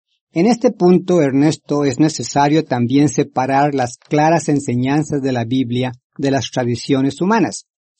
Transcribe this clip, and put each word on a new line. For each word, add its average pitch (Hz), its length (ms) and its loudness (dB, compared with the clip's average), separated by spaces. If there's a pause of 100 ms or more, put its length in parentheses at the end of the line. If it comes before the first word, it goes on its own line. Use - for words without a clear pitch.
(320)
En 170 160 0
este 254 240 2
punto, 180 500 2
Ernesto, 147 640 0
es 135 140 -2
necesario 151 640 0
también 131 440 2
separar 139 640 0
las 127 240 -4
claras 156 520 0
enseñanzas 143 720 -2
de 135 100 -2
la 120 140 -2
Biblia 123 480 -4 (240)
de 139 140 -2
las 135 200 -2
tradiciones 135 680 -2
humanas. 220 460 -2 (320)